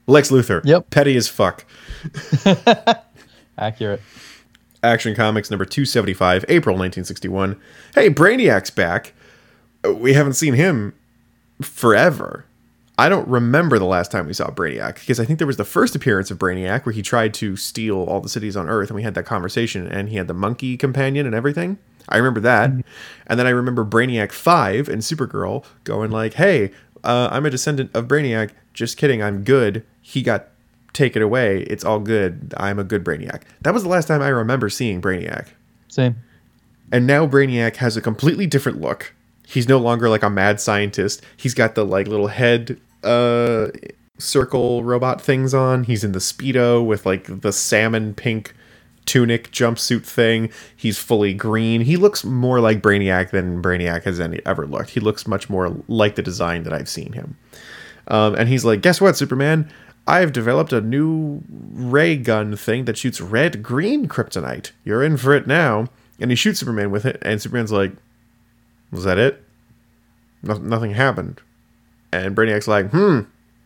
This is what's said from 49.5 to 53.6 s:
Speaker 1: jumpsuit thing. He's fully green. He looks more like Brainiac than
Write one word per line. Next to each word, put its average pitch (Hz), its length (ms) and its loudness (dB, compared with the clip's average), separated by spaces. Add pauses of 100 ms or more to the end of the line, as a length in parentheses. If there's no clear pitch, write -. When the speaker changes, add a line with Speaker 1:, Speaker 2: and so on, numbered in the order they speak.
Speaker 1:
jumpsuit 117 520 0
thing. 113 460 2 (260)
He's 110 220 -4
fully 104 360 2
green. 113 480 0
He 139 160 2
looks 202 280 2
more 123 340 0
like 110 220 2
Brainiac 98 500 2
than 90 300 -2